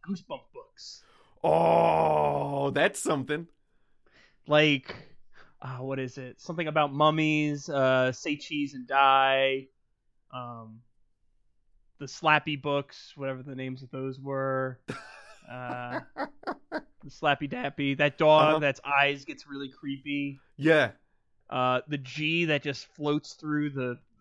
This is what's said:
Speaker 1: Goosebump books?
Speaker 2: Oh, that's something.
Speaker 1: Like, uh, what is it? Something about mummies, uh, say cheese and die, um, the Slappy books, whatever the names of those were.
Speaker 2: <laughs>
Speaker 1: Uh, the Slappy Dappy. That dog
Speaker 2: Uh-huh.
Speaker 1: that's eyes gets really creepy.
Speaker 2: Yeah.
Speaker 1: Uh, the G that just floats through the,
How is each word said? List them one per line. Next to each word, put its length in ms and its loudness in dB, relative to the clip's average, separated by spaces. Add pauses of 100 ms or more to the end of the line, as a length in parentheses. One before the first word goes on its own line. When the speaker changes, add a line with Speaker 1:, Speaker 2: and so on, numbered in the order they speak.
Speaker 1:
Goosebump 360 -10 (100)
books? 500 -20 (460)
Speaker 2:
Oh, 1200 4
that's 280 2
something. 480 -2 (1040)
Speaker 1:
Like, 460 4 (680)
uh, 160 -8
what 220 -6
is 180 -8
it? 220 -14
Something 260 -6
about 260 0
mummies, 760 2
uh, 440 2
say 240 -6
cheese 380 -6
and 120 -14
die, 840 4 (680)
um, 460 -14 (1160)
the 80 -12
Slappy 540 2
books, 560 -4
whatever 280 -8
the 100 -14
names 280 -8
of 80 -20
those 300 -8
were. 680 -4
Speaker 2:
<laughs> 20 -10 (580)
Speaker 1:
Uh, 520 -8 (160)
the 920 -12
Slappy 400 -2
Dappy. 480 -4
That 220 0
dog 300 8
Speaker 2:
Uh-huh. 100 4
Speaker 1:
that's 260 -2
eyes 400 2
gets 220 -16
really 220 -10
creepy. 720 -8 (160)
Speaker 2:
Yeah. 340 4 (580)
Speaker 1:
Uh, 380 0
the 120 -4
G 480 -4
that 180 0
just 220 -8 (100)
floats 380 -4
through 360 -4
the, 260 -6 (240)